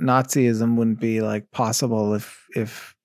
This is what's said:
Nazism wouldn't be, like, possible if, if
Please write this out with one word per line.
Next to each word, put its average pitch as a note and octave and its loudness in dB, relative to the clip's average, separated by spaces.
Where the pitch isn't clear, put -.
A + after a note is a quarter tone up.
Nazism B2 2
wouldn't A2+ 0
be, A2+ 0
like, G#2+ -4
possible A2 0
if, - -10
if - -8